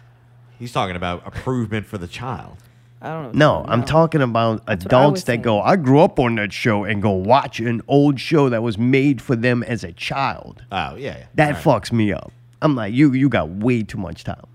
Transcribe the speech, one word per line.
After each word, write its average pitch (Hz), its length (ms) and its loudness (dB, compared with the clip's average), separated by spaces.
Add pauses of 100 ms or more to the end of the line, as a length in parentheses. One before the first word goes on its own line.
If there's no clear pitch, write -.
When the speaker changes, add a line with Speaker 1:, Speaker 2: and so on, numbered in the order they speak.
(580)
Speaker 1:
He's 120 160 -14
talking 95 240 -2
about 87 280 -6
improvement 110 600 -4
for 107 120 -12
the 87 100 -10
child. 113 500 -12 (440)
Speaker 2:
I 147 120 -10
don't 143 200 -10
Speaker 3:
No, 127 300 4
Speaker 2:
know. - 60 -10
Speaker 3:
I'm 120 160 0
talking 156 360 2
about 117 440 0
Speaker 2:
That's 95 180 -2
what 127 100 0
I 127 60 8
Speaker 3:
adults 147 200 6
Speaker 2:
was - 40 -10
Speaker 3:
that 127 80 -2
Speaker 2:
saying. 117 120 -2
Speaker 3:
go, 107 180 2
"I 135 160 4
grew 139 240 6
up 196 180 4
on 117 160 2
that 104 160 -2
show," 104 320 0
and 104 180 -2
go 104 100 2
watch 113 500 0
an 117 260 -4
old 143 320 4
show 143 300 2
that 113 120 -2
was 117 160 -4
made 131 440 2
for 123 160 -2
them 120 260 0
as 117 220 -6
a 87 80 -14
child. - 760 -8
Speaker 1:
Oh, 80 280 -6
yeah, 117 220 -10
yeah. 62 40 -20 (120)
Speaker 3:
That 147 300 0
Speaker 1:
All 147 80 4
right. 104 80 0
Speaker 3:
fucks - 120 -6
me 107 180 2
up. - 220 -10 (280)
I'm 151 140 2
like, 110 180 -6
"You, 135 200 4
you 131 160 2
got 82 200 0
way 107 340 0
too 110 160 -10
much 82 260 -10
time." - 180 -10 (120)